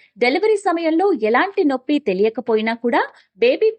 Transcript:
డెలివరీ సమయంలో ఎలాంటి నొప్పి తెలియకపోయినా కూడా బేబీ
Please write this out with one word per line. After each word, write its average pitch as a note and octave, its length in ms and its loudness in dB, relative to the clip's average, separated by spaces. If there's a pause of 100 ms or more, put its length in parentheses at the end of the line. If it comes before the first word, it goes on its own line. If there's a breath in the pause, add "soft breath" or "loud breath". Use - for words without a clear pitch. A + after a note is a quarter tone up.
(180 soft breath)
డెలివరీ E4 400 0
సమయంలో E4+ 560 0
ఎలాంటి C4+ 500 0
నొప్పి C#4+ 360 -2
తెలియకపోయినా A3 760 -2
కూడా C4 340 -2 (300 soft breath)
బేబీ D4+ 420 2